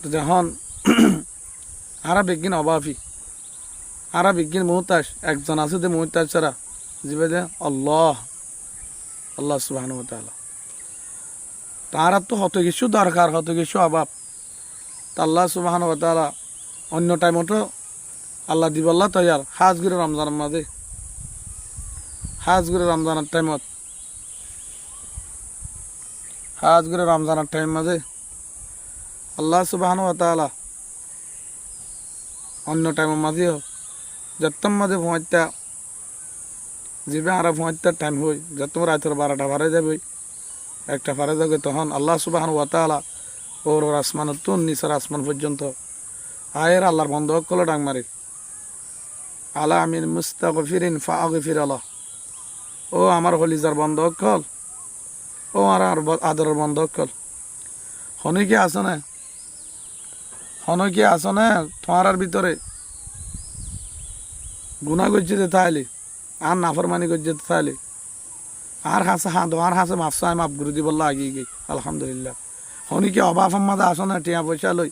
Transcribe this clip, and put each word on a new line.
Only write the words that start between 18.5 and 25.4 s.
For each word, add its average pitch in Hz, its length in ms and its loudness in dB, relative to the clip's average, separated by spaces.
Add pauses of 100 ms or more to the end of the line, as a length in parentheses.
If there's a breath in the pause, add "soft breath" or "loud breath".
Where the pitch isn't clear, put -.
দিব 160 200 2
আল্লাহ 180 180 6
তৈয়ার। 175 320 6 (120)
হাজ 185 260 6
করে 180 180 2
রমজানের 151 380 0
মাঝে, 151 300 -2 (1800)
হাজ 175 320 4
করে 175 180 4
রমজানের 160 420 2
টাইমত, 160 300 2 (3000)